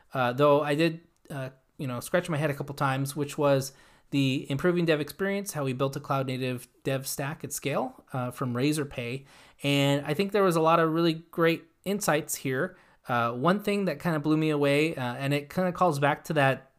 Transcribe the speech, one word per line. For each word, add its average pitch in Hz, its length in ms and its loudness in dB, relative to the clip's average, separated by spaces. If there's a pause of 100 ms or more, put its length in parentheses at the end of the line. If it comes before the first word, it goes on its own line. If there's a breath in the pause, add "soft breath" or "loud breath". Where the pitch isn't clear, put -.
(140 soft breath)
uh, 123 200 0
though 147 280 6
I 147 140 0
did, 165 260 0 (280)
uh, 135 200 -8 (280)
you 147 100 -6
know, 123 120 -4
scratch 175 300 -2
my 156 80 -2
head 151 120 0
a 139 40 -2
couple 139 220 -8
times, 135 400 -2
which 143 220 -4
was 139 340 2 (400 soft breath)
the 139 400 0
Improving 175 340 2
Dev 156 160 2
Experience, 196 520 -6
How 151 100 -4
We 135 100 -2
Built 135 220 -2
a 147 40 -6
Cloud 135 280 -2
Native 127 400 -6 (160)
Dev 135 240 -2
Stack 143 360 -6
at - 80 -10
Scale, 202 520 -4 (100)
uh, 127 160 -4
from 123 240 -4
Razorpay. 135 720 -2 (380 loud breath)
And 143 420 2
I 151 80 -2
think 196 180 0
there 202 120 4
was 175 120 4
a 165 60 2
lot 165 180 6
of 160 120 4
really 165 400 2
great 165 320 2 (220)
insights 180 500 -2
here. 143 420 -4 (300 soft breath)
Uh, 120 240 0
one 160 300 0
thing 202 240 -2
that 147 140 -4
kinda 160 200 0
blew 156 180 2
me 156 120 2
away, 147 460 2
uh, 123 200 -6
and 139 180 -2
it 143 160 -4
kinda 185 220 0
calls 170 260 2
back 143 280 0
to 170 80 -6
that 135 460 2